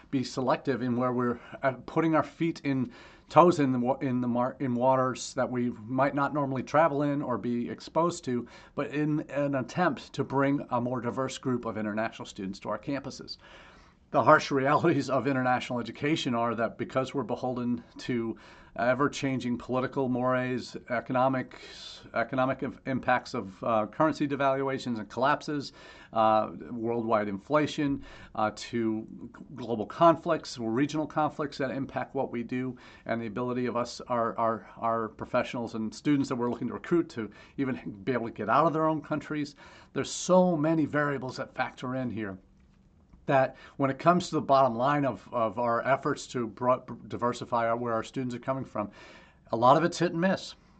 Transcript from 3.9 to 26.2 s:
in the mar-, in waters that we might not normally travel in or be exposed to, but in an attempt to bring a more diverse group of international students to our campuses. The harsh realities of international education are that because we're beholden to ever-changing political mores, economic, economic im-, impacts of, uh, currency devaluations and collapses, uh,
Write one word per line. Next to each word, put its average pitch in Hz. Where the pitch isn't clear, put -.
in 127
the 123
mar-, 120
in 127
waters 127
that 120
we 123
might 131
not 139
normally 135
travel 147
in 143
or 117
be 120
exposed 170
to, 120
but 143
in 151
an 139
attempt -
to 139
bring 139
a 123
more 123
diverse 123
group 120
of 110
international 110
students 95
to 110
our 107
campuses. -
The 139
harsh 147
realities 139
of 127
international 127
education 127
are 117
that 107
because 127
we're 135
beholden 120
to 113
ever-changing 127
political 131
mores, 127
economic, 127
economic 131
im-, 123
impacts 127
of, 98
uh, 110
currency 151
devaluations 135
and 101
collapses, 143
uh, 110